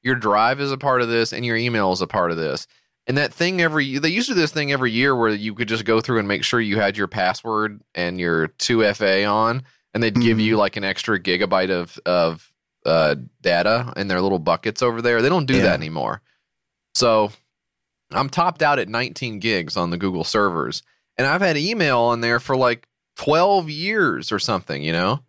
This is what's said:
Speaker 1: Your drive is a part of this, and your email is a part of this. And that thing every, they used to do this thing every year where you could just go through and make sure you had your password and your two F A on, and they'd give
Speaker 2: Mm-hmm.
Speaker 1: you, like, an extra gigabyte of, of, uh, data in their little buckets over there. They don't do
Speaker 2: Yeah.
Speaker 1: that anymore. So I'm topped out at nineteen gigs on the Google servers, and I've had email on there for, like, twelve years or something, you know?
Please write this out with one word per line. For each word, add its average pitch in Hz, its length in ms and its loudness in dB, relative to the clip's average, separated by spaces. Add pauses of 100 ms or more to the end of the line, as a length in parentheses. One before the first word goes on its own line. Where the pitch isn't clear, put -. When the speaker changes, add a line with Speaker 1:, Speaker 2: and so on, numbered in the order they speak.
Speaker 1:
Your 131 80 2
drive 117 460 2
is 139 120 -2
a 135 60 -6
part 135 240 0
of 117 60 0
this, 117 260 0
and 120 100 -6
your 117 120 -2
email 113 360 0
is 90 80 -2
a 90 60 -2
part 90 240 0
of 82 80 -2
this. 76 280 -4 (420)
And 131 100 0
that 143 160 -2
thing 180 260 -2
every, 147 380 -2
they 151 100 0
used 202 200 -2
to 262 60 -2
do 180 60 2
this 151 120 0
thing 147 200 -4
every 127 180 0
year 131 240 2
where 117 140 2
you 107 260 -4
could 110 140 -6
just 113 160 -2
go 110 160 2
through 117 180 -2
and 104 80 -2
make 101 160 -2
sure - 180 0
you 107 180 0
had 101 180 0
your 101 100 -2
password 107 760 -2 (140)
and 87 240 -4
your 82 300 0
two - 360 0
F 101 180 0
A 98 240 2
on, 113 360 0 (320)
and 117 80 0
they'd 110 120 0
give 117 240 4
Speaker 2:
Mm-hmm. 110 80 2
Speaker 1:
you, 110 100 2
like, 101 200 0
an 101 80 -6
extra 98 360 -2
gigabyte 92 500 0
of, 87 360 -4
of, 82 440 0 (340)
uh, 76 320 4 (260)
data 104 540 0
in 101 120 -6
their 90 120 0
little 95 200 0
buckets 82 420 -2
over 117 200 0
there. 117 200 2
They 131 60 2
don't 165 180 0
do 131 100 2
Speaker 2:
Yeah. - 80 4
Speaker 1:
that 90 100 4
anymore. 78 480 -6 (720)
So 110 360 2 (840)
I'm 123 160 -2
topped 170 340 0
out 143 160 4
at 95 100 -2
nineteen 117 520 -6
gigs 92 360 -2
on 87 140 0
the 87 80 -2
Google 90 260 -2
servers, 85 580 0 (360)
and 131 80 0
I've 160 160 0
had 170 140 2
email 160 440 0
on 117 220 2
there 120 180 2
for, 131 160 -2
like, 120 320 0 (280)
twelve 175 540 2
years 156 640 -2
or 101 60 -2
something, 85 440 -4
you 78 100 -2
know? 92 360 0